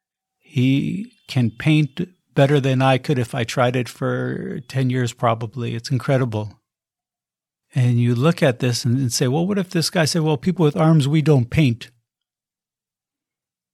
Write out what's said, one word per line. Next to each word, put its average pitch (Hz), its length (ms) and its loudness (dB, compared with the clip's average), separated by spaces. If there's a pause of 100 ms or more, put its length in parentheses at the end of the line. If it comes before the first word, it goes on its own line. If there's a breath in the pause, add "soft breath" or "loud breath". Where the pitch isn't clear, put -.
(400)
he 139 720 -2 (160)
can 120 240 0
paint 156 500 0 (320)
better 143 260 4
than 131 220 0
I 131 160 4
could 131 220 -2
if 117 160 -4
I 127 80 -2
tried 123 320 0
it 123 140 -4
for 127 760 -6
ten 131 220 -2
years, 123 240 -2
probably. 117 640 -4
It's 117 160 -8
incredible. 120 680 -2 (1160)
And 123 240 2
you 120 160 2
look 156 280 0
at 131 160 2
this 120 260 -2
and, 123 120 0
and 135 160 -2
say, 135 140 0
"Well, 160 200 0
what 196 100 -2
if 185 120 -4
this 165 200 -2
guy 165 160 0
said, 160 160 -2
'Well, 156 160 0
people 175 280 0
with 147 120 0
arms, 160 300 4
we 151 140 2
don't 135 280 2
paint'?" 131 400 0 (1800)